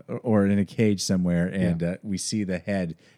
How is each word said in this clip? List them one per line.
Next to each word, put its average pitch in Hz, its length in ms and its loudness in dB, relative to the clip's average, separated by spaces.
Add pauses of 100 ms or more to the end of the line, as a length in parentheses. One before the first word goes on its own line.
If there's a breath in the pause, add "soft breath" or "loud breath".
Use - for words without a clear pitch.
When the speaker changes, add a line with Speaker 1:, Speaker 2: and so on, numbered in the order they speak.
Speaker 1:
or, 120 100 -6
or 107 280 4
in 101 120 4
a 98 60 2
cage 104 360 0
somewhere, 87 460 2
and, 90 340 0
Speaker 2:
Yeah. 85 100 0
Speaker 1:
uh, 95 120 -8
we 101 140 -6
see 107 260 -4
the 92 140 -4
head 92 380 -4 (220 soft breath)